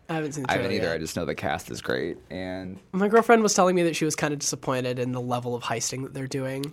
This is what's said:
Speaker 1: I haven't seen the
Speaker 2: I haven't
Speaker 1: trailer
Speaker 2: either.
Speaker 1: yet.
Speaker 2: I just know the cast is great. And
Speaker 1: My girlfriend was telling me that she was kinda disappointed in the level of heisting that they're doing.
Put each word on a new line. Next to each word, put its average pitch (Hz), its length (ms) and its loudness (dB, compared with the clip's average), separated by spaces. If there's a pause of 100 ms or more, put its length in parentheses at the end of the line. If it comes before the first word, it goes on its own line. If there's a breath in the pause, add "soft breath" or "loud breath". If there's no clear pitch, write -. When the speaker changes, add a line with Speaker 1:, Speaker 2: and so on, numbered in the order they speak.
Speaker 1:
I 165 60 -2
haven't 156 180 -4
seen 147 100 -6
the - 80 -2
Speaker 2:
I - 40 4
haven't 98 160 0
Speaker 1:
trailer 101 120 0
Speaker 2:
either. 87 80 0
Speaker 1:
yet. 82 40 0
Speaker 2:
I - 40 -2
just 80 160 -6
know 87 80 0
the 76 120 -2
cast 80 360 -4
is 55 80 -8
great. 67 380 -2 (120)
And 92 480 -8 (140)
Speaker 1:
My 190 160 2
girlfriend 226 360 6
was 208 100 4
telling 185 240 6
me 175 60 4
that 165 120 2
she - 80 0
was 156 100 2
kinda 147 220 0
disappointed 127 640 -2
in 127 140 -2
the 127 80 -4
level 123 340 -2
of 117 80 -6
heisting 123 400 -4
that 135 100 -10
they're 135 140 -6
doing. 135 460 -4